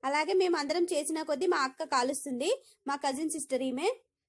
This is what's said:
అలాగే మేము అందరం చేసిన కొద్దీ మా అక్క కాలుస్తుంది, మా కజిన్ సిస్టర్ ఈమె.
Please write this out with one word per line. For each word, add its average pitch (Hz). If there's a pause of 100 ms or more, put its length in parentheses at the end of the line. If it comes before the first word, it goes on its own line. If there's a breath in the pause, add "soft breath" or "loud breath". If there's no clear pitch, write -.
అలాగే 302
మేము 349
అందరం 311
చేసిన 311
కొద్దీ 311
మా 311
అక్క 269 (100)
కాలుస్తుంది, 269 (360 loud breath)
మా 277
కజిన్ 285
సిస్టర్ 269
ఈమె. 269 (400)